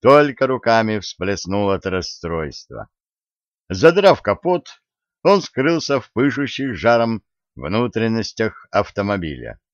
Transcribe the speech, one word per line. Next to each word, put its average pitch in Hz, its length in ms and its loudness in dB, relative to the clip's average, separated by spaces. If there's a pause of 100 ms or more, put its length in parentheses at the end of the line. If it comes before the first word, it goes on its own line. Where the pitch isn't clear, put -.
только 139 440 4
руками 113 540 0
всплеснул 98 720 -4
от 92 140 -4
расстройства. 82 1040 -8 (800)
Задрав 165 520 4
капот, 156 460 -2 (560)
он 190 180 4
скрылся 143 580 -2
в - 140 -12
пышущих 135 600 -4
жаром 117 480 0 (320)
внутренностях 113 1160 -4
автомобиля. 87 880 -4 (140)